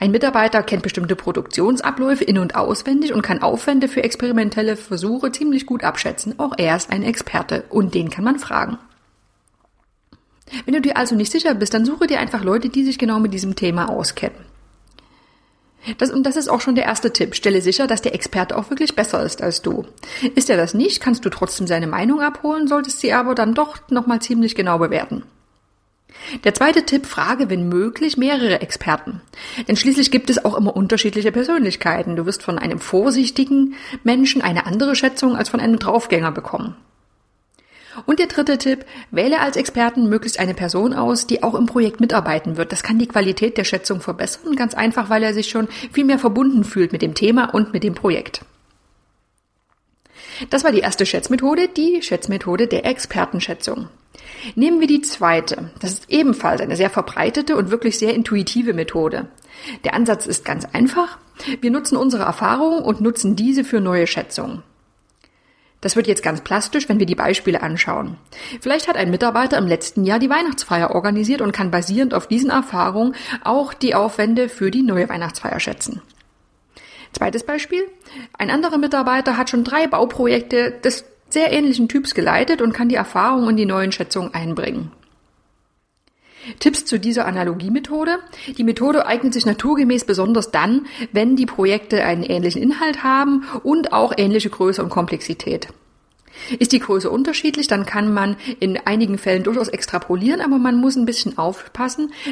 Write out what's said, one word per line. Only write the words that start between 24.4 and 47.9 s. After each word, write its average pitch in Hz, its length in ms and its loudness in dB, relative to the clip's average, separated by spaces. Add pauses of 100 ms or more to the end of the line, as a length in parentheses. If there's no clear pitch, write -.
genau 180 240 0
bewerten. - 460 -2 (1200)
Der 208 100 2
zweite 302 320 4
Tipp, 277 200 0
frage, 220 440 -2
wenn 175 180 0
möglich, 226 480 0
mehrere 247 460 2
Experten. - 580 -4 (480)
Denn 226 80 2
schließlich 269 340 4
gibt 254 200 2
es 240 140 0
auch 208 120 0
immer 202 180 2
unterschiedliche 208 580 0
Persönlichkeiten. 190 840 0
Du 165 80 -2
wirst 196 180 -4
von 170 160 -4
einem - 200 -4
vorsichtigen 269 960 2 (300)
Menschen 262 360 4
eine 175 240 0
andere 240 320 0
Schätzung 262 400 2
als - 140 -4
von 233 100 -2
einem 226 180 4
Draufgänger 180 540 0
bekommen. - 440 -8 (1300)
Und 302 120 2
der 349 80 0
dritte 285 320 0
Tipp, 262 260 -2 (260)
wähle 247 300 2
als 277 160 0
Experten 240 520 2
möglichst 220 320 0
eine 185 140 0
Person 185 400 0
aus, 240 320 0
die 233 160 0
auch 226 120 2
im 226 120 2
Projekt 226 340 2
mitarbeiten 170 560 0
wird. 165 160 -2
Das 185 100 -4
kann 226 160 0
die 233 80 2
Qualität 202 500 0
der 202 80 0
Schätzung 185 360 -2
verbessern, 214 560 -4
ganz 240 180 -2
einfach, 226 360 0
weil 220 120 2
er 214 120 0
sich 214 140 -2
schon 220 200 -2 (240)
viel 277 120 2
mehr 269 140 4
verbunden 254 460 4
fühlt 175 280 0
mit 160 100 -4
dem 156 120 0
Thema 233 400 4
und 214 180 2
mit 214 120 -2
dem 202 100 0